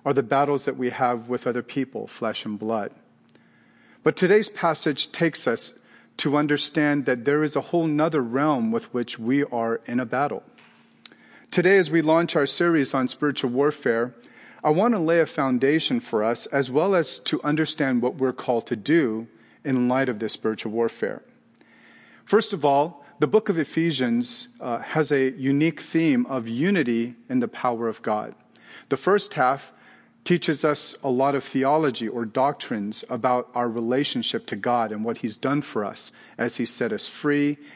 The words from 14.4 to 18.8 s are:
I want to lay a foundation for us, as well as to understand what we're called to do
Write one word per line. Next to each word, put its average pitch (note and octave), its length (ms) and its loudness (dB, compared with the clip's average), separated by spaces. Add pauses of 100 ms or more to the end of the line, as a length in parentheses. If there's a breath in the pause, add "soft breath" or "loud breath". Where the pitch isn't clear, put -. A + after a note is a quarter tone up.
I D#3 60 4
want G#3 240 4
to G#3 40 0
lay E3 220 4
a D#3 60 4
foundation C3+ 760 2
for G#2+ 240 -2
us, A#2 220 0
as C#3 240 0
well E3 240 2
as E3+ 240 0
to - 240 -4
understand D3 580 0
what B2 140 0
we're C3 180 0
called A#2+ 360 -2
to A#2+ 80 -2
do A#2 520 0 (340 soft breath)